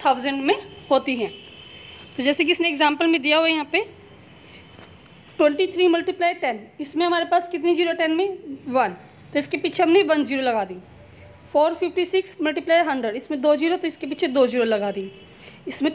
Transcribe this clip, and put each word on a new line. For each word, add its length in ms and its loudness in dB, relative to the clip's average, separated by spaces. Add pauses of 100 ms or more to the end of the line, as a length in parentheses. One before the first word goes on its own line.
थाउजेंड 380 0
में 140 2 (340)
होती 260 2
हैं। 140 -4 (840)
तो 60 -4
जैसे 220 2
कि 60 0
इसने 180 0
example 380 2
में 160 2
दिया 160 4
हुआ 80 4
है 60 2
यहाँ 200 -4
पे 80 0 (1600)
ट्वेंटी 300 4
थ्री 200 2
मल्टीप्लाई 460 0
टेन, 260 -4 (200)
इसमें 260 -2
हमारे 200 0
पास 220 0
कितनी 260 0
zero 200 0
टेन 180 0
में? 160 0 (400)
वन, 280 0 (360)
तो 60 0
इसके 180 -4
पीछे 260 -2
हमने 220 6
वन 200 2
zero 180 -4
लगा 220 0
दी। 100 -12 (720)
फ़ोर 280 2
फिफ्टी 300 -2
सिक्स 380 -2
मल्टीप्लाई 400 2
हंड्रेड, 340 -2
इसमें 240 -6
दो 160 4
zero, 200 0
तो 100 -4
इसके 200 -8
पीछे 220 -4
दो 180 2
zero 180 0
लगा 260 0
दी। 200 -8 (580)
इसमें 260 -2